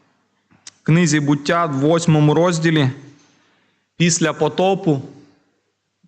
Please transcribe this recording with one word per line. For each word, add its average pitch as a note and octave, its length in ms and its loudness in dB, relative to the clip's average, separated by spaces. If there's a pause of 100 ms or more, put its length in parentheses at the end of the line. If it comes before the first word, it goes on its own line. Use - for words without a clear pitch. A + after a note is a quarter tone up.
(800)
в - 20 -20
книзі D#3 360 2
Буття, D3 460 -2
в D3+ 80 -4
восьмому D3+ 600 2
розділі, D#3+ 560 0 (1080)
після D#3+ 360 0
потопу, E3+ 680 -2 (1080)